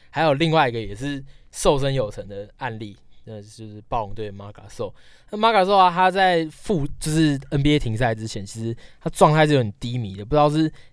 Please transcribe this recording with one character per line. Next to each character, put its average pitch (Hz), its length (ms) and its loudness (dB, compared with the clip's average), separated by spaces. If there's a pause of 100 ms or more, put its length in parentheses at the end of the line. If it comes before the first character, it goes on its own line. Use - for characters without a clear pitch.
还 151 140 -4
有 156 100 4
另 156 180 0
外 156 160 4
一 120 40 -4
个 117 80 -6
也 104 160 -10
是 139 280 -8 (280)
瘦 156 260 2
身 135 160 -2
有 120 160 -2
成 95 180 -14
的 101 300 -14
案 117 200 -8
例， 104 200 -12 (260)
那 110 180 -16
就 101 60 -20
是 107 400 -18
暴 120 140 -2
龙 101 120 -8
队 107 160 -8
Marc 101 240 -16
Gasol。 104 400 -10 (360)
那 208 80 -10
Marc 220 180 2
Gasol 196 220 4
啊， 185 120 8
他 185 220 4
在 180 360 2
复-， 151 380 -4 (140)
就 156 100 -6
是 151 300 2 (120)
N 139 120 0
B 147 120 4
A 143 40 4
停 110 160 -4
赛 113 180 0
之 110 140 -8
前， 101 180 -10
其 113 160 -12
实 113 140 -6 (240)
他 160 100 -6
状 170 220 6
态 156 160 4
是 151 60 2
有 131 100 4
点 104 160 -6
低 120 180 -8
迷 101 200 -8
的， 104 80 -12
不 120 60 -8
知 147 40 2
道 151 140 6
是 156 200 0 (240)